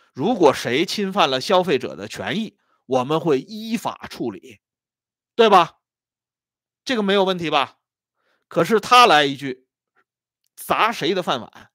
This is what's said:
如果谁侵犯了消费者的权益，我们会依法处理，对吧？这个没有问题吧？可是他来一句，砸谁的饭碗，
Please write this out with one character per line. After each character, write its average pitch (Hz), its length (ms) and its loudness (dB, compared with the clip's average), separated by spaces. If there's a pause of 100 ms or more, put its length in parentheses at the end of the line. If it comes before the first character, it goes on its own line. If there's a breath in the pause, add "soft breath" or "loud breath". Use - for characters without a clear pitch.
(140)
如 165 200 -2
果 165 180 6
谁 127 320 -4
侵 190 300 -6
犯 180 160 2
了 131 100 -2
消 185 220 2
费 170 160 0
者 92 180 -8
的 95 120 -12
权 113 320 -8
益， 220 180 -12 (300)
我 127 160 0
们 151 160 -2
会 156 200 0
依 220 380 -8
法 - 320 -10
处 123 220 -8
理， 101 280 -20 (760)
对 226 140 4
吧？ 180 260 4 (1080)
这 269 120 -4
个 214 80 -2
没 196 100 0
有 202 100 4
问 185 140 0
题 170 140 -6
吧？ 139 260 0 (680)
可 - 160 0
是 202 160 2
他 247 260 6
来 151 200 6
一 143 100 -4
句， 135 320 -12 (880)
砸 180 360 -2
谁 175 220 -4
的 185 100 -4
饭 160 160 -4
碗， - 360 -20